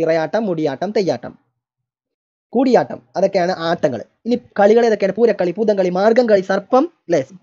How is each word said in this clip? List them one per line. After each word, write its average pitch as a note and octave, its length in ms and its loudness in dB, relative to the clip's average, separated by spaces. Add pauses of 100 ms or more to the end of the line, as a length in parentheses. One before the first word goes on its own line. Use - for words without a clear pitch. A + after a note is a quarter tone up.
തിറയാട്ടം, E3 460 -2
മുടിയാട്ടം, D#3+ 440 -4
തെയ്യാട്ടം, E3 480 -4 (1120)
കൂടിയാട്ടം, A#3 500 0 (140)
അതൊക്കെയാണ് F#3 360 0
ആട്ടങ്ങൾ. E3 520 -4 (220)
ഇനി A#3+ 100 0
കളികൾ A#3 500 2
ഏതൊക്കെയാണ്? G3+ 280 0
പൂരക്കളി, G3 360 0
പൂതംകളി, G3+ 380 0
മാർഗം A3 400 2
കളി, G3+ 120 4
സർപ്പം, G3 440 0
അല്ലേ, E3+ 400 -4 (180)